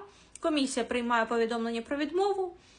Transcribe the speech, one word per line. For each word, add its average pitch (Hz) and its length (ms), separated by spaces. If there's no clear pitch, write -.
комісія 277 440
приймає 240 420
повідомлення 233 560
про 285 140
відмову, 359 600